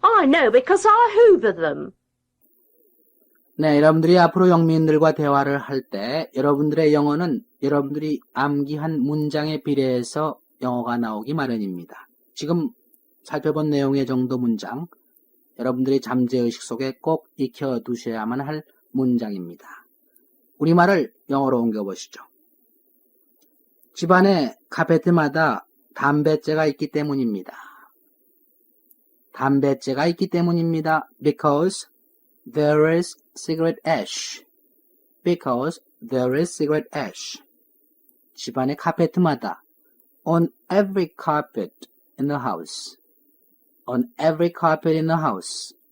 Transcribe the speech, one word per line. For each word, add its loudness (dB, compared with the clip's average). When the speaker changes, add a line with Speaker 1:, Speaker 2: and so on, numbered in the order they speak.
Speaker 1:
I 6
know 4
because 4
I 6
hoover 6
them. -4
Speaker 2:
네, 2
여러분들이 6
앞으로 4
영미인들과 4
대화를 0
할 -6
때 -6
여러분들의 2
영어는 0
여러분들이 -2
암기한 -2
문장에 -2
비례해서 -2
영어가 -4
나오기 -6
마련입니다. -8
지금 -2
살펴본 -2
내용의 0
정도 -2
문장, -4
여러분들이 0
잠재의식 -2
속에 -8
꼭 -2
익혀두셔야만 -6
할 -8
문장입니다. -4
우리말을 2
영어로 0
옮겨보시죠. -6
집안의 2
카페트마다 0
담뱃재가 0
있기 -4
때문입니다. -4
담뱃재가 0
있기 -2
때문입니다. 0
Because 0
there 2
is -4
cigarette -4
ash. -6
Because -2
there 0
is -2
cigarette -2
ash. -10
집안의 -4
카페트마다. -2
On 2
every 0
carpet -4
in -2
the -4
house. -10
on -2
every 0
carpet 0
in 0
the 0
house. -6